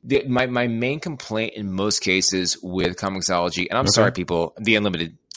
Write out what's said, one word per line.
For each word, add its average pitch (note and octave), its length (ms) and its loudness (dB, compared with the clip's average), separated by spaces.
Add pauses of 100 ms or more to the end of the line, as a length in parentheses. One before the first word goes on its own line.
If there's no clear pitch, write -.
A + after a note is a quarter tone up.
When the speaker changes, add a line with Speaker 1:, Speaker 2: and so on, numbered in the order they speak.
Speaker 1:
The, C3+ 200 2
my, B2+ 220 2
my B2 200 0
main B2 340 -2
complaint A2+ 540 -4
in G2+ 180 -6
most G2+ 260 0
cases F#2 640 2
with F2+ 320 0
Comixology, F2+ 760 -2
and A2 80 -2
I'm C3+ 60 2
Speaker 2:
Okay. G2+ 80 2
Speaker 1:
sorry, G#2+ 220 4
people, E2+ 440 -2
the A2 180 2
Unlimited E2+ 420 0 (200)